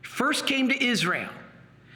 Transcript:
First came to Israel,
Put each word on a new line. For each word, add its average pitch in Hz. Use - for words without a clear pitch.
First -
came 269
to 269
Israel, 175